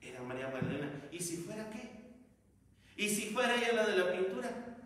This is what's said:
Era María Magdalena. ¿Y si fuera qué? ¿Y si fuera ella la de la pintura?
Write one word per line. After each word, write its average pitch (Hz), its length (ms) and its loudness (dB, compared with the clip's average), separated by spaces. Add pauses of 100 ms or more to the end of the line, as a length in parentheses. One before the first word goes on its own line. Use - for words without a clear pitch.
Era 123 220 -10
María 127 280 -4
Magdalena. 143 600 -2
¿Y 170 80 -8
si 170 200 -4
fuera 220 320 -6
qué? - 200 -8 (1040)
¿Y 202 120 0
si - 220 2
fuera 247 260 4
ella 233 160 4
la 214 140 6
de 190 100 4
la 180 160 6
pintura? 226 380 0 (360)